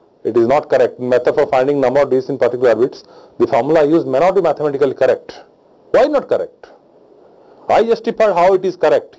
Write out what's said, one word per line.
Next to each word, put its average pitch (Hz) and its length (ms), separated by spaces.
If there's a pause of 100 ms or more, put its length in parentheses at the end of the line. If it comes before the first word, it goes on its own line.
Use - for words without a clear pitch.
(220)
It 110 140
is 117 100
not 143 220
correct. 123 320
Method 127 340
for 147 120
finding 139 340
number 131 220
of 131 80
digits 131 180
in 139 80
particular 123 380
bits, 120 300 (340)
the 117 80
formula 143 400
used 151 200
may 131 120
not 180 160
be 190 80
mathematically 143 500
correct. - 520 (480)
Why 247 160
not 285 200
correct? - 380 (1040)
I 170 140
justified 220 500
how 175 200
it 185 120
is 185 100
correct. 147 420